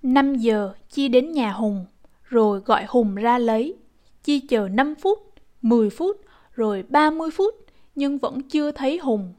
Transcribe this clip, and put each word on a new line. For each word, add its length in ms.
Năm 340
giờ, 380
Chi 180
đến 240
nhà 200
Hùng, 340
rồi 360
gọi 280
Hùng 280
ra 220
lấy. 380
Chi 160
chờ 300
năm 260
phút, 380
mười 280
phút, 320
rồi 360
ba 200
mươi 220
phút, 240
nhưng 220
vẫn 240
chưa 300
thấy 260
Hùng. 420